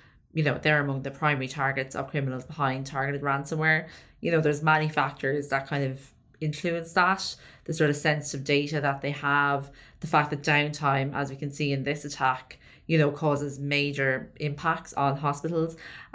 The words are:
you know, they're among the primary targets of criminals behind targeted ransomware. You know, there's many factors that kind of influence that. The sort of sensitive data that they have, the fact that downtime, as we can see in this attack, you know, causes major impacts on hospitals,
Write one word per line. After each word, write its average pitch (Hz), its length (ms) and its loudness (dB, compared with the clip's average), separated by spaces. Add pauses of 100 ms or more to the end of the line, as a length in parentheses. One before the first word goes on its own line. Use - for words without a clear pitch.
(360)
you 160 80 2
know, 139 160 0
they're 151 200 4
among 135 240 -2
the 139 80 -6
primary 139 360 0
targets 135 480 -2
of 139 140 -6
criminals 131 340 -4
behind 135 440 -2
targeted 139 340 -4
ransomware. 156 640 0 (320)
You 170 120 -2
know, 160 100 6
there's 147 220 2
many 156 260 4
factors 139 600 -2
that 135 180 -2
kind 143 160 0
of 131 280 -6 (300)
influence 165 520 -4
that. 190 420 2 (300)
The - 80 -4
sort 151 180 4
of 143 40 0
sensitive 147 480 0
data 147 380 2
that 139 200 0
they 139 100 -2
have, 143 580 2 (300)
the 156 80 -6
fact 147 240 4
that 139 100 -4
downtime, 147 720 2
as 139 160 -2
we 135 60 -10
can 143 160 -6
see 143 200 -2
in 135 120 -2
this 151 200 -2
attack, 131 540 -2 (300)
you 160 100 4
know, 147 140 6
causes 143 480 0
major 139 800 0
impacts 156 560 -4
on 139 240 2
hospitals, 160 600 -2 (380)